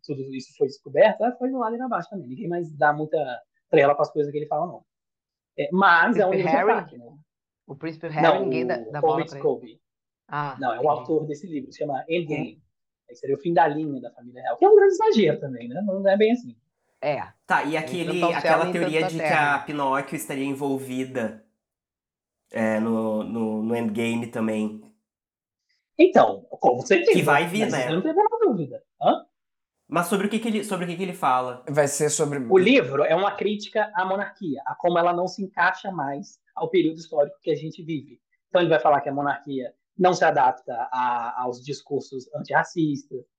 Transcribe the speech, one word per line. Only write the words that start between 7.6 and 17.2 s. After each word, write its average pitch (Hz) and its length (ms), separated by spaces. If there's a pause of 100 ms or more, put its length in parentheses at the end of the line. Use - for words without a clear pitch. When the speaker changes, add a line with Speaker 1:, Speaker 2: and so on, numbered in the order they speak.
Speaker 2:
O 147 80
príncipe 160 320
Harry, 151 200
Speaker 1:
Não, - 160
Speaker 2:
ninguém - 220
dá, - 120
Speaker 1:
o 113 140
Speaker 2:
dá 147 100
bola 151 140
Speaker 1:
Holmes 160 160
Speaker 2:
pra 139 80
ele. - 80
Speaker 1:
Cove. 117 340 (460)
Speaker 2:
Ah, 143 320
Speaker 1:
Não, 131 100
é - 20
o 110 40
Speaker 2:
entendi. 135 120
Speaker 1:
autor 151 400
desse 147 200
livro, 147 260
chama 147 340
Endgame. 151 480
Speaker 2:
Hum. - 60 (480)
Speaker 1:
Aí - 60
seria 135 200
o - 40
fim 170 140
da 170 140
linha 147 340
da 117 100
família 123 300
real, - 160
que - 80
é 403 40
um 427 60
grande 392 180
exagero 339 480
também, 123 260
né? 180 140
Não 196 260
é 196 100
bem 220 140
assim. 240 240 (460)
Speaker 2:
É. 135 220 (220)